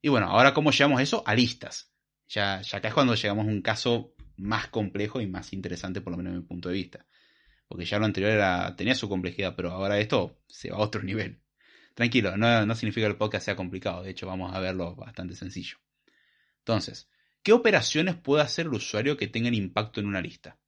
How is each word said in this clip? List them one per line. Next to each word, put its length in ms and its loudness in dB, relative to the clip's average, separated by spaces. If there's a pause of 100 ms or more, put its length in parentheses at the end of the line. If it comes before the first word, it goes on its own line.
Y 80 0
bueno, 200 4
ahora 260 8
cómo 160 4
llevamos 320 4
eso 240 0
a 80 2
listas. 600 -2 (340)
Ya, 340 -2
ya 160 -8
acá 100 -4
es 60 -6
cuando 200 6
llegamos 320 0
a 40 0
un 100 0
caso 540 0 (220)
más 320 -4
complejo 520 -4
y 60 -4
más 260 -8
interesante, 480 -8
por 120 -8
lo 40 -6
menos 160 -6
desde 100 -6
mi 60 -16
punto 220 -8
de 40 -2
vista. 320 -8 (600)
Porque 200 -10
ya 120 -2
lo 60 2
anterior 260 2
era, 460 2
tenía 180 0
su 140 -6
complejidad, 480 -4
pero 140 -6
ahora 280 -2
esto 480 -2
se 240 -14
va 60 -8
a 40 -2
otro 220 -2
nivel. 380 -6 (540)
Tranquilo, 420 2
no, 300 4
no 80 2
significa 320 -2
que 60 2
el 40 -4
podcast 300 -2
sea 100 -2
complicado, 460 -6
de 80 -10
hecho 160 -10
vamos 280 -6
a 60 -2
verlo 340 -4
bastante 400 -12
sencillo. 440 -12 (800)
Entonces, 500 -4 (340)
¿qué 120 8
operaciones 640 2
puede 260 2
hacer 240 -2
el 80 -2
usuario 420 -2
que 120 -4
tengan 260 0
impacto 460 -2
en 60 -2
una 140 -2
lista? 480 -12